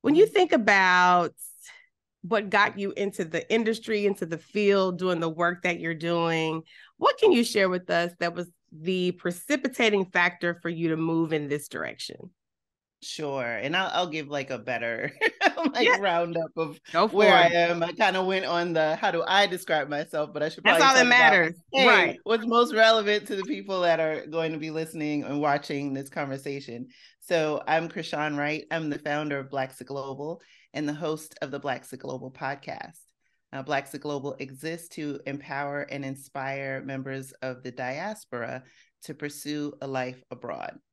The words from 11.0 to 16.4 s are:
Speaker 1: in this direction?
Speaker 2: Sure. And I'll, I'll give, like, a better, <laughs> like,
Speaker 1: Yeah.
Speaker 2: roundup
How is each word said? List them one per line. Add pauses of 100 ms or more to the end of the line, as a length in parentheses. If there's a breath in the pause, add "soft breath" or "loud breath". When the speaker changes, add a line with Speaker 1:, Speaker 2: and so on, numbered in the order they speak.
Speaker 1:
in
this
direction? (720)
Speaker 2:
Sure.
And
I'll,
I'll
give,
like,
a
better,
<laughs>
like,
Speaker 1:
Yeah.
Speaker 2:
roundup